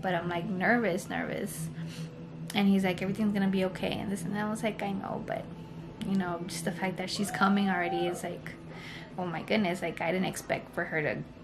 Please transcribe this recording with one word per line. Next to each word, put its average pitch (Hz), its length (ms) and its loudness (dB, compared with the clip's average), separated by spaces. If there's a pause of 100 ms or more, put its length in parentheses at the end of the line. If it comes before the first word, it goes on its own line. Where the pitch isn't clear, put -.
But 185 120 2
I'm, 170 140 0
like, 175 160 -2
nervous, 190 640 4
nervous. - 600 -2 (880)
And 202 140 6
he's 196 160 8
like, 185 180 2
"Everything's 202 300 2
gonna 196 160 4
be 190 160 4
okay," 185 280 0
and 208 200 -2
this 202 100 -4
and 170 120 -4
that. 208 100 0
I 214 60 0
was 220 120 -4
like, 208 200 -2
"I 196 100 -2
know, - 340 -4
but, - 180 -2 (640)
you 190 100 2
know, 175 300 0
just - 180 -6
the 196 80 2
fact 185 260 -2
that 185 120 -4
she's 202 200 -2
coming 202 380 6
already 175 380 2
is 175 160 -2
like, 170 300 -8 (680)
oh 180 80 -2
my 165 160 -4
goodness, 185 400 2
like, 165 180 -4
I 165 120 2
didn't 185 140 2
expect - 480 -2
for 170 100 0
her 165 180 0
to 131 140 2 (280)